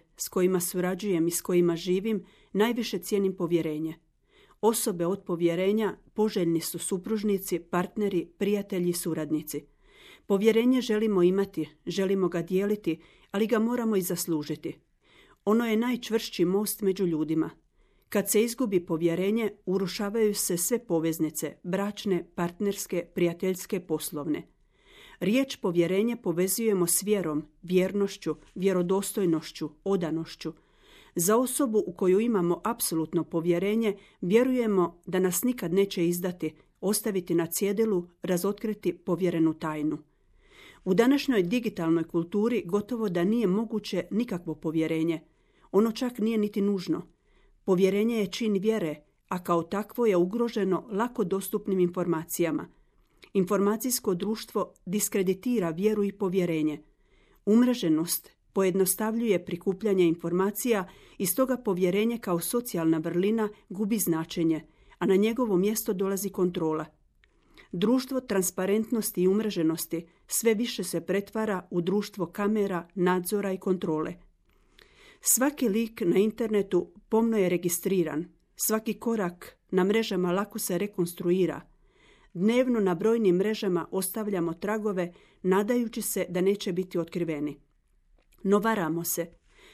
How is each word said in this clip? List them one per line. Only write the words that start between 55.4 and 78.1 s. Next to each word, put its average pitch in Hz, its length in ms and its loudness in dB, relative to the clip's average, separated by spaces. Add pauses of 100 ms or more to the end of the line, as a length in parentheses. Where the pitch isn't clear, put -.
vjeru 208 340 0
i 196 80 -2
povjerenje. 170 720 0 (640)
Umreženost 202 840 2 (240)
pojednostavljuje 190 920 2
prikupljanje 190 600 0
informacija 185 840 0 (300)
i 202 80 -2
stoga 254 300 0
povjerenje 202 640 0
kao 175 220 -2
socijalna 170 580 0
vrlina 196 500 0 (200)
gubi 208 300 -2
značenje, 160 680 0 (340)
a 180 80 0
na 190 100 6
njegovo 220 400 2
mjesto 214 360 0
dolazi 190 380 -2
kontrola. 165 560 -2 (840)
Društvo 254 480 2
transparentnosti 202 1040 0
i 185 60 6
umreženosti 175 760 0 (200)
sve 220 280 2
više 226 300 -4
se 170 160 -4
pretvara 202 680 -2
u 175 100 -2
društvo 190 460 -2
kamera, 202 680 -2
nadzora 185 580 0
i 185 60 -6
kontrole. 175 560 -2 (1040)
Svaki 269 480 2
lik 220 360 -2
na 170 140 4
internetu 208 720 0 (160)
pomno 226 280 2
je 185 120 2
registriran, 175 760 0 (320)